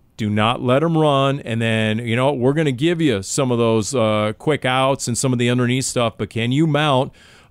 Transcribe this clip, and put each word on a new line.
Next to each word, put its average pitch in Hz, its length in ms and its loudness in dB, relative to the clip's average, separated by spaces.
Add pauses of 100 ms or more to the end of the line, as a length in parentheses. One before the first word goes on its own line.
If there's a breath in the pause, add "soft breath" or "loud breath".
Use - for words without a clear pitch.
(180)
do 110 120 -2
not 107 320 0
let 127 220 2
him 170 140 0
run, 139 420 2
and 113 200 -6
then, 110 380 0
you 117 180 -2
know, 131 160 2
we're 135 220 0
gonna 151 180 0
give 160 300 -2
you 113 220 2
some 131 280 -2
of 120 60 2
those, 113 380 0
uh, 107 420 0
quick 147 280 -2
outs 135 420 0
and 120 100 -4
some 131 160 0
of 123 60 0
the 120 100 2
underneath 123 360 0
stuff, 117 300 -2
but 107 140 -6
can 117 220 -4
you 147 160 2
mount 143 440 0 (400 loud breath)